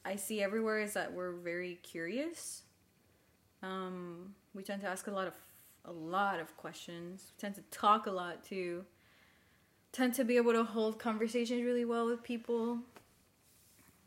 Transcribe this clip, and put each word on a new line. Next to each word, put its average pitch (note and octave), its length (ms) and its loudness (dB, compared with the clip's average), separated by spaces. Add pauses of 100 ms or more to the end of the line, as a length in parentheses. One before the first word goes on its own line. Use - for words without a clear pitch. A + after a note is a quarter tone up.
I G3 120 -2
see G#3 260 -2
everywhere G#3+ 380 2
is G#3 140 -2
that F3 180 -2
we're F3+ 200 -4
very F3 500 -4
curious. A#3 800 -4 (1000)
Um, F#3 720 -8 (200)
we G3 80 -10
tend G3 200 -6
to G3+ 60 -2
ask F#3+ 200 -4
a - 20 -4
lot F#3+ 160 0
of, E3+ 80 -6 (500)
a F3 80 -10
lot F3+ 480 2
of D#3+ 160 -10
questions. F3 800 -12
We - 40 -20
tend G3+ 160 -6
to G3 140 -14
talk G#3+ 360 6
a G#3 40 -2
lot F3+ 340 -4
too. F3+ 400 -4 (1080)
Tend B3 220 2
to C4 100 4
be A#3+ 120 6
able A#3 160 8
to A3+ 120 6
hold A3 340 2
conversations A#3 640 2
really A#3+ 220 2
well A#3 220 2
with A#3 160 0
people. A#3 560 -2 (1300)